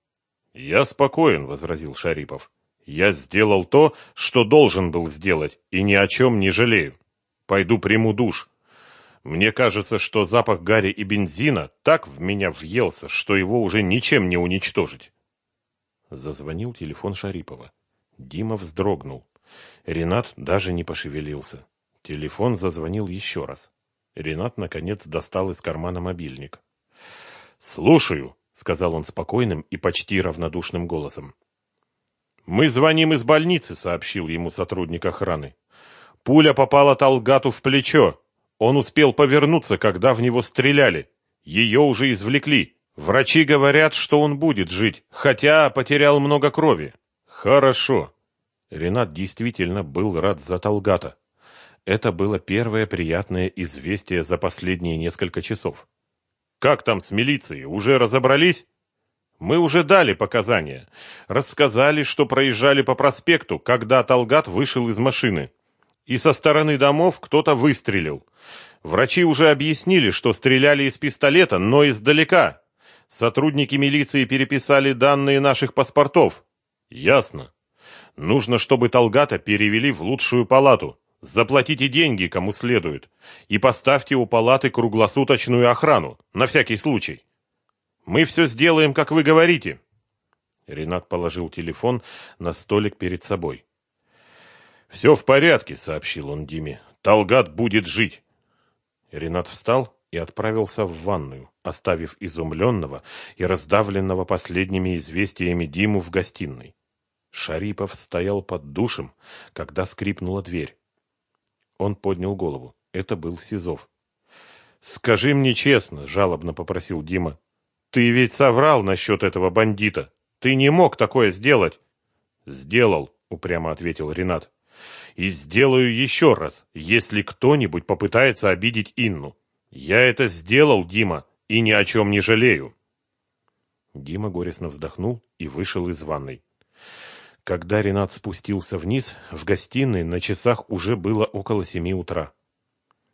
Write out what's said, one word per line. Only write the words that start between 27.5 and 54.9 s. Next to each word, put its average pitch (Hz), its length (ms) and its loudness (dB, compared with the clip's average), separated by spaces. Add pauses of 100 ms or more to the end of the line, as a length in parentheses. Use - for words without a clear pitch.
«Слушаю», 82 760 2 (180)
сказал 87 400 -4
он 78 120 -6
спокойным 101 640 -4
и 90 80 -10
почти 92 440 -4
равнодушным 85 680 -6
голосом. 76 480 -10 (1120)
«Мы 117 240 2
звоним 160 440 4
из 127 100 0
больницы», 156 520 2
сообщил 87 520 -6
ему 82 220 -6
сотрудник 87 560 -6
охраны. 82 500 -6 (680)
«Пуля 151 300 6
попала 139 420 6
Талгату 131 560 4
в - 100 -10
плечо. 131 600 2 (360)
Он 123 200 2
успел 135 360 4
повернуться, 143 640 4
когда 107 360 2
в 113 80 -2
него 120 200 0
стреляли. 127 680 2 (340)
Ее 110 400 2
уже 131 280 2
извлекли. 123 640 -2 (180)
Врачи 127 480 2
говорят, 143 500 4
что - 280 2
он 147 160 0
будет 127 320 0
жить, 98 400 -2
хотя 143 600 2
потерял 143 500 2
много 143 320 2
крови». 104 420 0 (320)
«Хорошо». 131 880 2 (580)
Ренат 87 400 -2
действительно 92 720 -6
был 87 360 -4
рад 90 200 -2
за 92 180 -6
Талгата. 101 600 -2 (680)
Это 107 260 0
было 98 280 -2
первое 110 480 -2
приятное 90 600 -4
известие 85 760 -6
за 85 140 -4
последние 87 600 -6